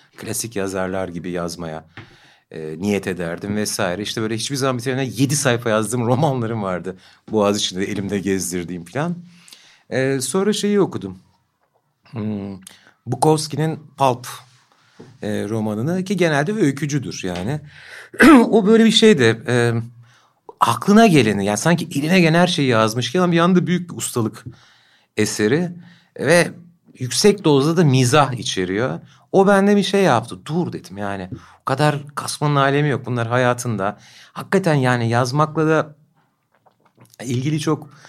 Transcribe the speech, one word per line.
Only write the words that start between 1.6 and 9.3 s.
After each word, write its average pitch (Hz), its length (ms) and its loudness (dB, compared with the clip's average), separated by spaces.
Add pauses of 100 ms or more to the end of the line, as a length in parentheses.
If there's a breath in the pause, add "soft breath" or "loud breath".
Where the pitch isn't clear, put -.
e, 78 280 -12
niyet 98 280 -2
ederdim 90 500 -6
vesaire. 101 460 -4
İşte 104 180 -8
böyle 110 160 -4
hiçbir 123 200 -6
zaman 131 220 -2
bitirene 127 260 -4
yedi 123 320 -2
sayfa 120 340 0
yazdığım 110 360 0
romanlarım 123 560 0
vardı. 92 340 -6 (340 soft breath)
Boğaziçi'nde 101 540 0
elimde 98 340 -4
gezdirdiğim 90 680 -4
falan. 165 300 -6 (760 soft breath)